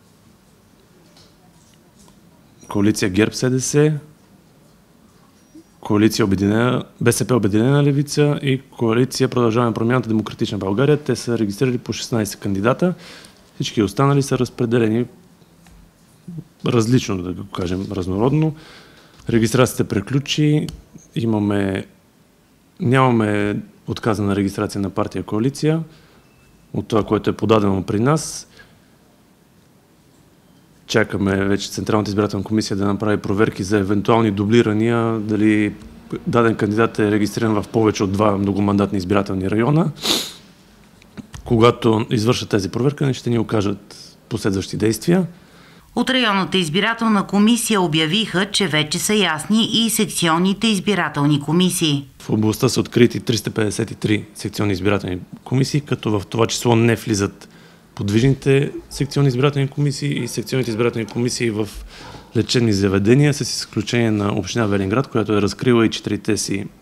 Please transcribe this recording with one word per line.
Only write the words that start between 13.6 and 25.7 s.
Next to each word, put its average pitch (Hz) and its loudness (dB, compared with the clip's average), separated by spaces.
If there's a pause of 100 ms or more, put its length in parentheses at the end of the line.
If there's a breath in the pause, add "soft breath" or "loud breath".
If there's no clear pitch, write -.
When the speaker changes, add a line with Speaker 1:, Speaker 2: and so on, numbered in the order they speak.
Speaker 1:
останали 139 2
са 135 -2
разпределени 117 0 (1600)
различно, 113 0
да 90 -6
го 98 -10
кажем, 92 -6
разнородно. 117 0 (760 loud breath)
Регистрацията 117 2
приключи. 147 0 (480)
Имаме, 101 0 (960)
нямаме 110 2 (260)
отказана 101 -2
регистрация 101 -2
на 95 -4
партия 98 -4
коалиция 139 -2 (880 soft breath)